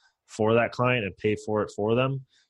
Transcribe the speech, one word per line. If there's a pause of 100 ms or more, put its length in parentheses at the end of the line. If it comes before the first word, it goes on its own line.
(280)
for
that
client
and
pay
for
it
for
them, (240)